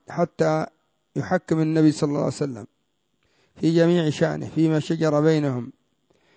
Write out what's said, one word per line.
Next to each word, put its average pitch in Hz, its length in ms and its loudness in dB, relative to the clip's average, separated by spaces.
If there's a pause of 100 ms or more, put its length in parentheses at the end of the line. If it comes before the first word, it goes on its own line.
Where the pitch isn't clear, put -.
حتى 160 580 -2 (500)
يحكم 165 440 -2
النبي 156 320 4
صلى 151 160 -2
الله 143 100 -4
عليه 117 100 -2
وسلم 131 380 -8 (920)
في 160 180 2
جميع 170 360 4
شأنه 151 440 -2
فيما 160 260 2
شجر 156 400 0
بينهم، 147 520 0 (640)